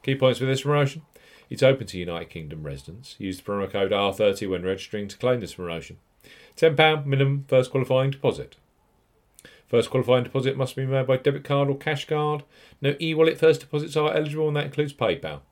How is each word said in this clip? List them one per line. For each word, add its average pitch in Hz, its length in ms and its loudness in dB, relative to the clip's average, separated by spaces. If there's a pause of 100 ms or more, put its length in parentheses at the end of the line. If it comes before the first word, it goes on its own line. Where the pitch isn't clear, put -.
Key 135 140 -2
points 131 240 4
for 131 60 -2
this 131 180 0
promotion. 143 400 0 (460)
It's 120 140 0
open 135 240 4
to 92 100 -10
United 85 320 -8
Kingdom 78 340 -12
residents. 76 560 -14
Use 95 180 -6
the - 60 -20
promo 101 280 -4
code 98 220 0
R 101 180 2
thirty 101 360 0
when 92 160 -4
registering 98 440 -6
to 95 100 -16
claim 123 220 0
this 95 160 -10
promotion. 85 400 -10 (640)
Ten 160 180 4
pound 156 300 4
minimum 139 420 0
first 131 240 4
qualifying 131 400 2
deposit. - 460 -4 (1080)
First 117 220 2
qualifying 127 340 2
deposit 135 320 -2
must 135 200 -4
be 135 100 -4
made 131 220 0
by 131 100 4
debit 139 260 0
card 143 240 0
or 139 80 0
cash 143 300 -6
card. 151 380 -2 (360)
No 143 220 0
e-wallet 160 380 2
first 160 220 6
deposits 151 360 -4
are 151 160 2
eligible, 151 340 -2
and 147 80 -2
that 147 100 -2
includes 143 280 -4
PayPal. 80 460 -2 (120)